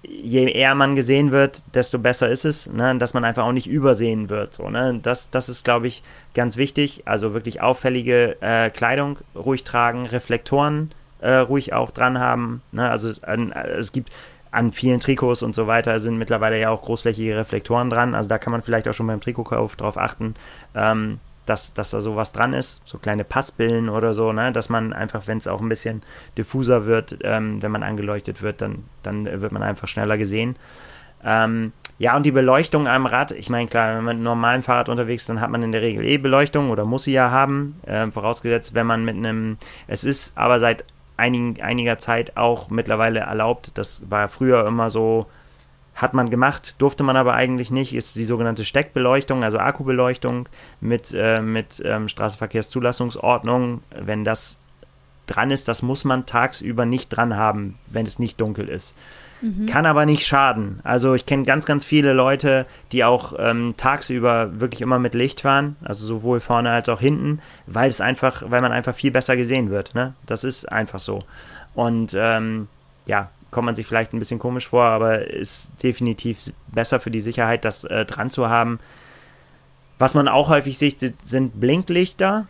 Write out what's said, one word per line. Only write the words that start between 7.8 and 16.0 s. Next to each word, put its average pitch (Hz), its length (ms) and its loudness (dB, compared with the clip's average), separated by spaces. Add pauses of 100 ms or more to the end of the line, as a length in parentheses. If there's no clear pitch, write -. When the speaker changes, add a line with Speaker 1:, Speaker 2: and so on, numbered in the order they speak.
Speaker 1:
äh, 113 280 2
Kleidung 139 480 0 (160)
ruhig 131 300 -2
tragen, 120 440 0
Reflektoren, 143 840 0 (300)
äh, 127 140 2
ruhig 131 360 2
auch 120 200 -2
dran 127 280 0
haben, 120 420 0 (120)
ne? 120 160 0
Also 117 180 -2
es, 110 160 -10
an, 113 300 -4
es - 400 -6
gibt - 180 -6 (400)
an 117 220 0
vielen 123 260 2
Trikots 127 420 0
und 117 140 -4
so 110 120 0
weiter 113 340 2